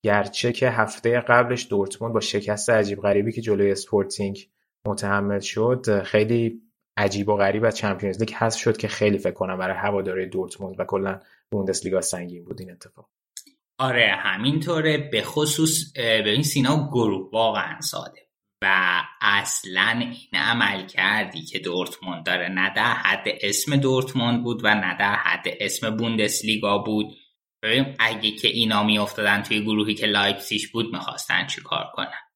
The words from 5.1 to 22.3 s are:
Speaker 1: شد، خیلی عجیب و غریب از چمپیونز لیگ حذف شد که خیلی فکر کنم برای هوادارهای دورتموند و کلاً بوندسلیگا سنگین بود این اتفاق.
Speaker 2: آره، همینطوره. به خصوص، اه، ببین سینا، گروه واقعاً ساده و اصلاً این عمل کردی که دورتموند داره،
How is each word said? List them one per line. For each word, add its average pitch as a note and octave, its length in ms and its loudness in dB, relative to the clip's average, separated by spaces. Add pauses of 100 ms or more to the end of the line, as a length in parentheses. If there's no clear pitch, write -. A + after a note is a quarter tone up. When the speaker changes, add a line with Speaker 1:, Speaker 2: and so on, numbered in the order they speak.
Speaker 1:
شد، A2 640 0
خیلی A2+ 580 2 (360)
عجیب G2+ 320 0
و G#2 80 4
غریب G2+ 280 2
از A2 120 2
چمپیونز G2 440 -2
لیگ A2+ 120 -2
حذف - 280 0
شد A2 160 2
که G#2 120 -6
خیلی G#2 300 2
فکر F#2 160 -2
کنم F#2 240 -4
برای F#2+ 180 -2
هوادارهای F#2+ 500 -2
دورتموند F#2+ 540 -8
و F#2+ 40 0
کلاً F#2+ 360 -2 (300)
بوندسلیگا F#2+ 500 0
سنگین F2 440 -8
بود F2+ 160 -12
این F2+ 100 -14
اتفاق. - 380 -20 (720)
Speaker 2:
آره، B2 280 4
همینطوره. D3+ 920 2
به A#2+ 240 -2
خصوص، D#3 760 0
اه، A2+ 260 2
ببین G#2+ 200 2
سینا، C#3+ 500 2
گروه G#2 400 0
واقعاً G#2 480 0
ساده - 400 -8 (420)
و G2 60 4 (520)
اصلاً G2+ 800 0
این A#2+ 400 -6
عمل G2+ 460 0
کردی F#2 560 0
که F2 160 -10
دورتموند F2 680 -6
داره، F2+ 220 -2